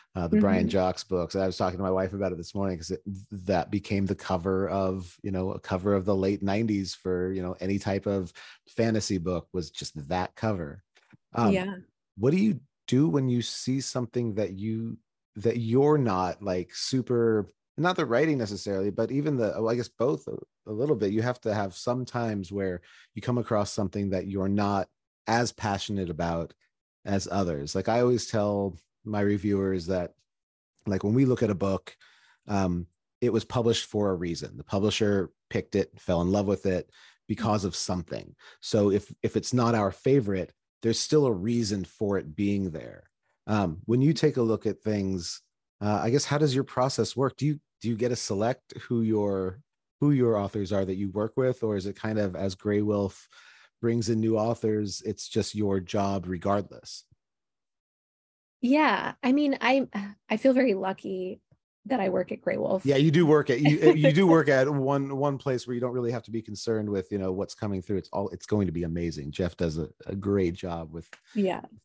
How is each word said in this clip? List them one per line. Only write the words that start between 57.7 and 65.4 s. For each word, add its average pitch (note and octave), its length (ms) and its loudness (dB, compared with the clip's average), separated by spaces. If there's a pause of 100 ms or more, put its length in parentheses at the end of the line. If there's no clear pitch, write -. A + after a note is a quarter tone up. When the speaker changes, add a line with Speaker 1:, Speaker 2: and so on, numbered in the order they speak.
Speaker 2:
Yeah. B3+ 640 2
I B3+ 100 2
mean, C#4 280 2
I, C4 260 2 (420)
I A3 80 0
feel C4+ 160 4
very B3+ 220 4
lucky F#3+ 640 -6 (460)
that A#3 140 0
I F#3+ 80 0
work F#3 240 -2
at G#3+ 100 -8
Grey - 160 -2
Wolf. - 260 -2
Speaker 1:
Yeah, C3+ 120 4
you D3+ 140 6
do E3 140 6
work D3 260 6
at, B2+ 100 2
you, D3 340 8
you D3+ 180 6
do F#3 140 6
Speaker 2:
<laughs> - 0 -
Speaker 1:
work D#3+ 220 8
at C3+ 200 6
one, C#3 480 0
one C#3 220 0
place C3 280 -4